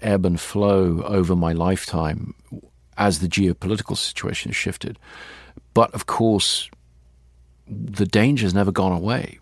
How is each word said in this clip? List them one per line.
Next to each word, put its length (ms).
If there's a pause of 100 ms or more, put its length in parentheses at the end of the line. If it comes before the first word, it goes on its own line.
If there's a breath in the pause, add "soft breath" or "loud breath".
ebb 240
and 120
flow 640
over 300
my 180
lifetime 840 (600)
as 240
the 80
geopolitical 720
situation 540
shifted. 480 (720 loud breath)
But 220
of 100
course, 640 (1000)
the 380
danger's 480
never 180
gone 200
away. 500